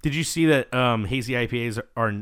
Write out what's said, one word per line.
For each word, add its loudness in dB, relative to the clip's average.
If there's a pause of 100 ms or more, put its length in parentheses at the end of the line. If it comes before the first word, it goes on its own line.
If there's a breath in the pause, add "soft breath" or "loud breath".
Did 0
you 0
see 2
that, 4
um, 2
hazy -4
I -2
P -4
As -6 (160)
are, 0